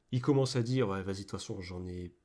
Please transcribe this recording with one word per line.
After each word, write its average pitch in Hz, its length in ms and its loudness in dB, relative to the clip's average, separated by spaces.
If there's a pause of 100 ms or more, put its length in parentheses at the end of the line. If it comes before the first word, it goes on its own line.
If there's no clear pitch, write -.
(120)
Il 127 100 2
commence 135 340 4
à 120 80 4
dire, « 123 260 2
Ouais, 98 140 -2
vas-y, 98 140 -4
de 101 40 -8
toute 98 100 -12
façon, 98 300 -8
j'en 90 240 -8
ai 90 280 -8 (120)